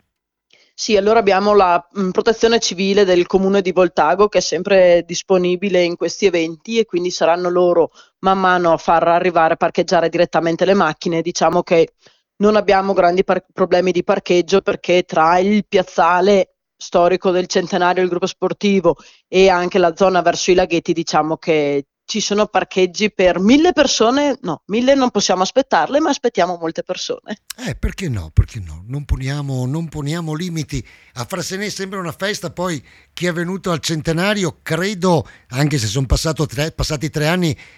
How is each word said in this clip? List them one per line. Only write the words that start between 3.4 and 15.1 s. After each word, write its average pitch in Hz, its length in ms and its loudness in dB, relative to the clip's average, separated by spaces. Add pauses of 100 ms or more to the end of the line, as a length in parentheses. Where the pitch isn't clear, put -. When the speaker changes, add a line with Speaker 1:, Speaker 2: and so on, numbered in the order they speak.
Speaker 1:
di 180 120 -2
Voltago 180 560 2
che 190 100 -2
è - 20 4
sempre 180 680 4
disponibile 180 760 0
in 170 140 -2
questi 170 300 -2
eventi 170 520 -2
e 220 80 2
quindi 180 240 -4
saranno 175 400 0
loro 175 400 2 (300)
man 190 180 2
mano 180 340 2
a 156 60 2
far 165 280 0
arrivare, 170 500 2
parcheggiare 170 520 0
direttamente 165 560 0
le 190 100 4
macchine. 165 460 0
Diciamo 175 420 0
che 165 320 2 (420)
non 214 200 2
abbiamo 190 380 2
grandi 180 280 2
par-, 185 300 -2
problemi 180 400 2
di 170 100 -2
parcheggio 190 600 0
perché 175 420 0
tra 165 340 2